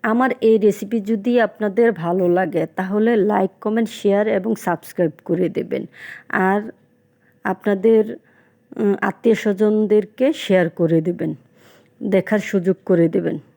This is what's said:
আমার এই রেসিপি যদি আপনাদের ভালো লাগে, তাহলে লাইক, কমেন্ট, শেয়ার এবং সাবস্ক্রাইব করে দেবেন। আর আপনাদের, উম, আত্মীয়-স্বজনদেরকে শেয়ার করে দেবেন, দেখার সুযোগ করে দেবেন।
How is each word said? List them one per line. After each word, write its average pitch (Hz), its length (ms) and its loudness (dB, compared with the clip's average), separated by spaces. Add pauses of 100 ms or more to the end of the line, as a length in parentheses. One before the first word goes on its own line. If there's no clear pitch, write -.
আমার 240 280 0 (100)
এই 220 180 4
রেসিপি 208 420 0
যদি 226 400 -2
আপনাদের 214 520 0
ভালো 180 360 -2
লাগে, 170 380 0
তাহলে 214 500 -2
লাইক, 196 340 2 (100)
কমেন্ট, 220 280 -2
শেয়ার 202 400 0
এবং 208 280 -2
সাবস্ক্রাইব 170 540 -2 (140)
করে 180 240 -2
দেবেন। - 380 -6 (420)
আর 196 420 0 (760)
আপনাদের, 214 720 0 (580)
উম, 202 240 2
আত্মীয়-স্বজনদেরকে 214 1300 0
শেয়ার 185 380 0
করে 165 300 2
দেবেন, 165 340 -4 (680)
দেখার 196 360 0
সুযোগ 190 460 -2
করে 170 240 4
দেবেন। 165 300 -2 (180)